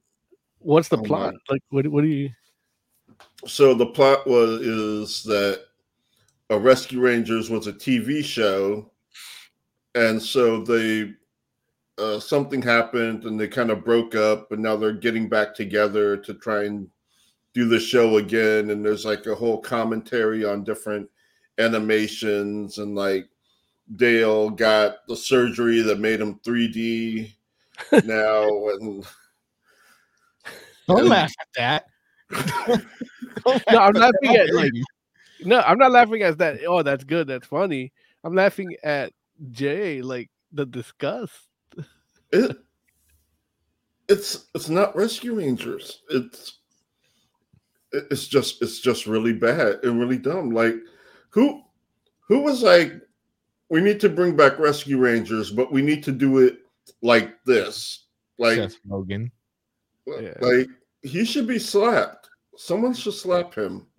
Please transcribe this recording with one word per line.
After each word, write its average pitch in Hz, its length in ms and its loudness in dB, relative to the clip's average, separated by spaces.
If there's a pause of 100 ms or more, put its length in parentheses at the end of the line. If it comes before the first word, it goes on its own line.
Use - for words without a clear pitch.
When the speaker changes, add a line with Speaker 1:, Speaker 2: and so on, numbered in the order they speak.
(600)
Speaker 1:
What's 156 280 2
the 151 100 0
Speaker 2:
oh 110 40 -2
my. 107 60 -8
Speaker 1:
plot? 165 260 -2 (160)
Like, 135 200 -4
what, 139 180 -2
what 147 140 0
do 156 60 2
you 139 240 -4 (1160)
Speaker 2:
So 135 300 4
the 117 100 2
plot 135 400 2
was, 117 360 2
is 107 600 -4
that 101 380 -2 (880)
a 107 80 2
Rescue 127 440 2
Rangers 113 480 0
was 107 180 -4
a 101 60 -8
T 127 260 -2
V 139 240 -4
show, 104 680 -2 (1040)
and 110 260 2
so 113 420 0
they, 110 500 -2 (840)
uh, 107 200 -4
something 139 420 -4
happened, 117 640 -2
and 110 140 -6
they 107 80 -4
kinda 117 280 -2
broke 117 400 0
up, 107 360 0
and 107 120 -6
now 110 120 0
they're 107 180 0
getting 113 360 -4
back 107 240 -2
together 104 640 0
to 101 180 -12
try 107 280 -6
and 104 260 -8 (640)
do 120 140 0
the 113 120 4
show 113 380 4
again, 107 540 0
and 104 120 -6
there's, 104 220 -2
like, 107 220 -4
a 107 80 -4
whole 110 260 -2
commentary 110 840 -4
on 101 180 -4
different 104 440 -8 (520)
animations, 107 1200 -2
and, 104 160 -8
like, 98 340 -4 (680)
Dale 110 520 2
got 107 580 2
the 117 80 -8
surgery 117 640 2
that 107 180 0
made 110 220 0
him 104 220 -8
three 117 260 -2
D 113 640 -6 (400)
Speaker 1:
<laughs> - 300 2
Speaker 2:
now, 107 420 0 (220)
and 101 360 -8 (1800)
Speaker 3:
Don't 185 140 6
Speaker 2:
and - 80 6
Speaker 3:
laugh 175 300 4
at - 160 -18
that. 131 300 -2 (440)
<laughs> - 540 -4 (600)
Don't 254 260 2
Speaker 1:
No, 220 80 8
I'm 196 140 6
Speaker 3:
laugh - 20 0
at 240 180 6 (100)
Speaker 1:
laughing 247 100 4
Speaker 3:
that. 180 160 6
Speaker 1:
at, 160 60 0
like, - 160 2 (720)
no, 233 140 4
I'm 175 180 4
not 262 140 6
laughing 226 320 4
at 160 140 0
that. 160 280 0
"Oh, 170 160 2
that's 139 220 -2
good, 156 240 -2
that's 127 200 -8
funny." 147 440 -4 (320)
I'm 165 100 -8
laughing 190 500 0
at 147 280 -4 (400)
Jay, 143 500 -6
like, 127 280 -10 (240)
the 143 120 -6
disgust. 127 680 -10 (960)
Speaker 2:
It, 214 260 2 (1500)
it's, - 480 -2
it's 147 140 -10
not 196 260 0
Rescue 226 400 -4
Rangers. - 760 -6
It's, - 500 -8 (1300)
it, 139 200 -6
it's 135 160 -6
just, - 340 -2
it's - 180 -8
just - 260 -2
really 110 280 0
bad 117 500 0
and 120 160 0
really 123 180 -2
dumb. 135 340 -4
Like, 113 240 2 (540)
who, 262 320 2 (680)
who 247 120 4
was 269 240 -2
like, 175 300 6 (760)
"We 160 120 2
need 208 200 2
to 202 80 6
bring 170 260 0
back 143 240 6
Rescue 143 380 0
Rangers, 113 540 0
but 123 200 -2
we 135 100 2
need 147 220 0
to 143 80 -4
do 135 280 2
it 127 200 6 (420)
like 117 440 2
this"? 110 600 -2 (320)
Like, 117 200 2
Speaker 3:
Seth 101 200 -6 (100)
Rogen. 98 440 -8 (760)
Speaker 2:
li-, 135 180 -12
Speaker 1:
Yeah. 85 160 -14
Speaker 2:
like, 123 260 2 (340)
he 160 240 -4
should 233 220 -4
be 233 120 -4
slapped. - 720 -2 (260)
Someone 226 380 -2
should 208 200 -8
slap 175 420 -4
him. 95 320 -8 (120)